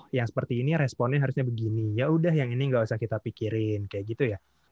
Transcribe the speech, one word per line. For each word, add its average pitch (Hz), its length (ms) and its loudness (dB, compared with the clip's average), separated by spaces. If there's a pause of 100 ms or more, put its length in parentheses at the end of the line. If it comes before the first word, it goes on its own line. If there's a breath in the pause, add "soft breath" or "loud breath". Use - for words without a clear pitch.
yang 123 160 0
seperti 123 400 -2
ini 151 80 2
responnya 139 480 2
harusnya 135 240 0
begini. 110 480 -2
Ya 123 160 0
udah, 165 240 4
yang 143 160 2
ini 131 240 0
nggak 113 160 2
usah 117 80 -2
kita 110 240 -4
pikirin," 107 640 -2
kayak 98 220 -6
gitu 117 200 -2
ya. 104 140 -4 (320)